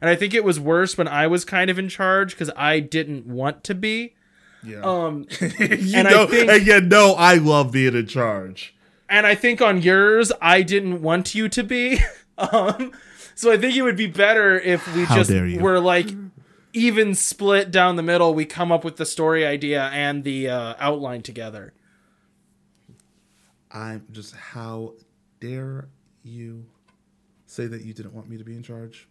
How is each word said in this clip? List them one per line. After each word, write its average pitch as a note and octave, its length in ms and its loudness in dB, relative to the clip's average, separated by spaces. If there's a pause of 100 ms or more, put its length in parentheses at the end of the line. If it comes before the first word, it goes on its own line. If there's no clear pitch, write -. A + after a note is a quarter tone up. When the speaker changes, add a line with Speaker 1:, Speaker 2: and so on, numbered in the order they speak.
Speaker 1:
And D#3+ 80 0
I F3 60 4
think F#3+ 180 -4
it G3+ 100 0
was F3+ 160 0
worse E3+ 380 0
when E3 100 -2
I D3 200 0
was F3 180 0
kind F#3+ 240 -2
of F3+ 100 -4
in F#3+ 80 -6
charge F#3+ 480 -2
'cause D3+ 220 -8
I D#3 240 0
didn't D3 460 -8
want C3 380 -6
to G3+ 100 -6
be. A3 400 -6 (480)
Speaker 2:
Yeah. A2 180 -16
Speaker 1:
Um, E3 520 -4
Speaker 2:
<laughs> - 60 -12 (200)
You F#3+ 400 0
Speaker 1:
and F#3+ 80 4
I G3 40 6
Speaker 2:
know, G#3+ 160 8
Speaker 1:
think A#3 220 2
Speaker 2:
and G#3+ 180 6
you G#3 140 8
know G3 320 6
I F3+ 220 6
love D3 360 2
being C3 240 0
in A2+ 120 -2
charge. G2+ 680 -6 (320)
Speaker 1:
And G#3 200 2
I G3+ 80 4
think A#3+ 260 0
on G3 200 2
yours, G3+ 500 4 (100)
I F3 220 6
didn't F#3 400 -4
want F3 320 -2
you A3 140 -2
to A#3 140 -4
be. B3 400 -2
<laughs> - 60 0 (280)
Um, G#3+ 560 -2 (420)
so A#3 160 2
I G#3+ 60 4
think A#3+ 180 -2
it C4+ 60 2
would A#3+ 160 0
be G#3+ 100 -4
better G3+ 500 2
if F3 380 -2
we F3 80 0
Speaker 2:
How D3 140 2
Speaker 1:
just G#2 120 4
Speaker 2:
dare F#2 160 2
you. F2 140 -4
Speaker 1:
were, F#3 220 2
like, F3+ 260 2 (640)
even A3 440 0
split G3 540 0
down F3+ 280 2
the E3+ 60 -4
middle. E3+ 300 2
We D#3 120 -2
come E3+ 260 -6
up E3 140 0
with D#3+ 100 -8
the D#3+ 100 -8
story D#3+ 400 0
idea C#3+ 480 -4
and C#3+ 300 -4
the, C3+ 260 -6
uh, A#2 300 -6
outline C#3 420 -4
together. A2 520 -16 (2000)
Speaker 2:
I'm A2 400 -14
just, G#2+ 240 -20
how A2+ 580 -16 (460)
dare C3 500 -14 (340)
you A#2 420 -18 (800)
say A#2+ 220 -12
that A2+ 160 -14
you A2 100 -18
didn't G#2+ 200 -18
want A2+ 160 -20
me A2+ 80 -18
to A2 60 -20
be A2+ 120 -18
in A#2+ 80 -18
charge? A2+ 480 -20